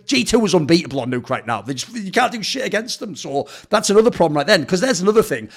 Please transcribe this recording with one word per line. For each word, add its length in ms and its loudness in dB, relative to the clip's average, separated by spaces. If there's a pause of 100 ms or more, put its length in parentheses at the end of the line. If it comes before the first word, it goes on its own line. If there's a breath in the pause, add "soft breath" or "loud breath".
G 180 2
two 160 2
was 160 2
unbeatable 440 2
on 100 -4
Nuke 200 -4
right 160 -4
now. 160 -2
They 120 -8
just, 200 -10
you 160 -8
can't 220 0
do 100 -8
shit 240 -6
against 320 -4
them. 160 -10
So 340 -6 (220 loud breath)
that's 200 2
another 200 6
problem 260 2
right 100 0
then, 200 2
'cause 140 0
there's 200 0
another 220 4
thing. 340 -4